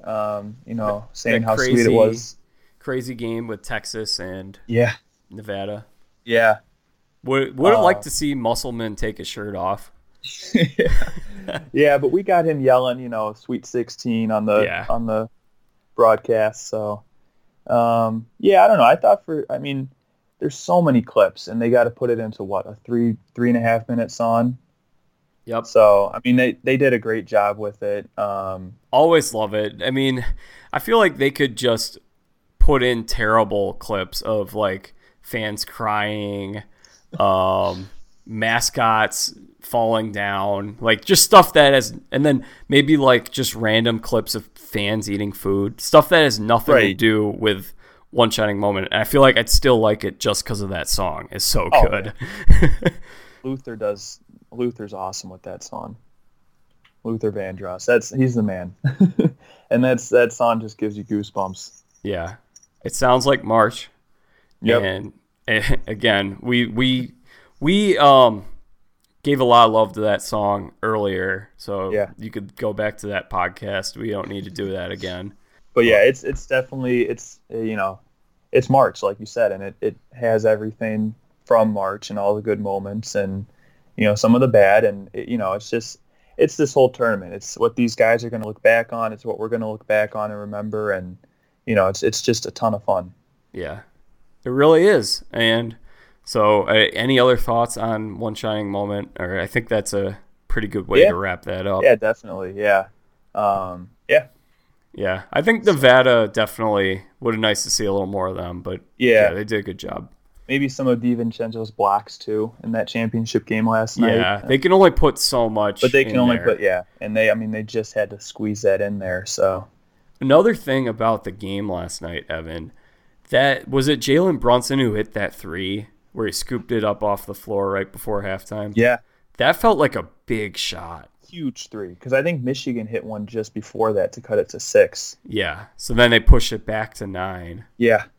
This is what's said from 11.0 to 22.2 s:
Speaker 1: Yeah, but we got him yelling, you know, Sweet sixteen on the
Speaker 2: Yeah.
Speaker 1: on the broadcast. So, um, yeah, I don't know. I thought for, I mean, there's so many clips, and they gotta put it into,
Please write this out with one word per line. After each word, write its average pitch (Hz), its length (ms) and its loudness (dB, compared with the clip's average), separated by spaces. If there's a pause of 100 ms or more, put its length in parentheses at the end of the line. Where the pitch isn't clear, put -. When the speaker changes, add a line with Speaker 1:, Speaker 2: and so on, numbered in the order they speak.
Speaker 1:
Yeah, 143 260 4
but 139 120 0
we 190 120 0
got 175 240 2
him 147 140 -2
yelling, 127 400 2
you 123 100 -10
know, 107 240 -4
Sweet 120 320 -10
sixteen 113 640 -4
on 107 160 0
the 107 160 4
Speaker 2:
Yeah. 87 260 -4
Speaker 1:
on 117 160 -2
the 110 240 -4 (680)
broadcast. 110 720 2
So, 104 340 -6 (640)
um, 117 600 0 (120)
yeah, 202 260 6
I 208 40 6
don't 214 100 4
know. 123 60 6
I 139 120 6
thought 208 300 2
for, 156 240 -6
I 135 80 -6
mean, 135 320 -8 (480)
there's 151 180 -6
so 175 240 0
many 131 220 4
clips, - 460 0
and 113 120 -8
they 117 80 -2
gotta 120 220 4
put 123 180 -4
it 113 100 0
into, 110 260 -10